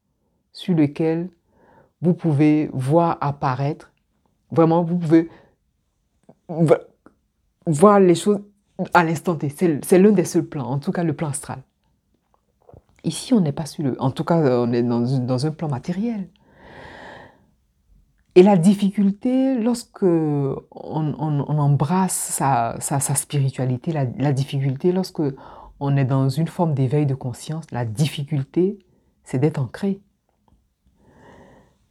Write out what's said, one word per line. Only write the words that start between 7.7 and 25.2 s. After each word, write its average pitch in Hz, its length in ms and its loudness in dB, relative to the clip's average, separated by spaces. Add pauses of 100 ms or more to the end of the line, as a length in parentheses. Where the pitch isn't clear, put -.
les 180 140 6
choses 202 260 -2 (540)
à 170 100 4
l'instant 165 320 -2
T. 143 140 -4
C'est, 156 340 -2
c'est 185 140 4
l'un 202 140 6
des 180 120 0
seuls 165 220 -2
plans, 135 200 -8
en 131 120 -4
tout 143 120 -6
cas 175 140 -4
le 160 80 0
plan 147 160 -6
astral. 135 340 -10 (1400)
Ici, - 300 -4
on 220 60 6
n'est 156 120 0
pas 151 140 -8
sur - 180 -6
le... - 180 -2
En 127 80 0
tout 156 140 -4
cas, 170 160 2
on 123 320 2
est 120 100 2
dans, 120 200 0 (180)
dans 127 260 -2
un 156 40 -2
plan 151 180 -8
matériel. 190 640 -6 (2000)
Et 180 80 12
la 202 140 6
difficulté, 202 1000 2
lorsque 233 480 -4
on, 151 680 0
on, 147 760 -4
on 151 120 -2
embrasse 147 580 0
sa, 123 640 -2
sa, 143 200 -4
sa 143 140 -2
spiritualité, 135 760 -2
la, 147 120 -2
la 127 280 -2
difficulté, 135 600 -2
lorsque 180 300 -4 (560)